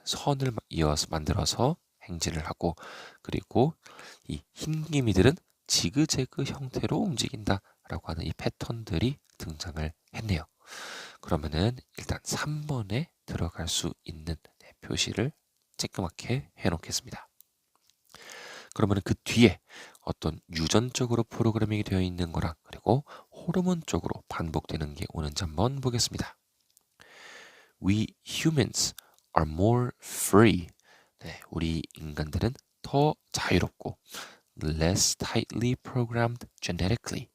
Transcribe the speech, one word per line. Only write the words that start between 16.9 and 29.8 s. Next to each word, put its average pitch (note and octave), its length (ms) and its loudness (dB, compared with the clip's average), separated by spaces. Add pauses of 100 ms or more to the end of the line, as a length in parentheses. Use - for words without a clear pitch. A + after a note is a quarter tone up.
그러면은 G2+ 300 4
그 - 100 0 (100)
뒤에 A2 360 6 (420)
어떤 - 380 -4 (120)
유전적으로 A2+ 720 2
프로그래밍이 G#2+ 600 0
되어 F#2+ 180 2
있는 F2+ 300 -2
거랑 E2 220 -2 (100)
그리고 - 400 0 (280)
호르몬 F3+ 540 -2
쪽으로 - 440 -4
반복되는 D#2 640 -4
게 D2 140 -8
오는지 D2+ 340 -4
한번 G#2 380 0
보겠습니다. - 560 -4 (1400)
"We G#2 260 4 (200)
humans - 680 2 (440)
are D#2 120 4
more A2+ 420 4 (100)